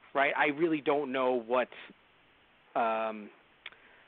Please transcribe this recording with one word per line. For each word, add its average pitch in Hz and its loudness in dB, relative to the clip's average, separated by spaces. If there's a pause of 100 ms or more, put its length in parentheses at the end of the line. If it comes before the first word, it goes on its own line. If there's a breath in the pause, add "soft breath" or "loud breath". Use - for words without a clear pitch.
(140)
right? 143 2
I 151 4
really 156 0
don't 143 0
know 131 2
what, 120 0 (1040)
um, 110 -2 (760 loud breath)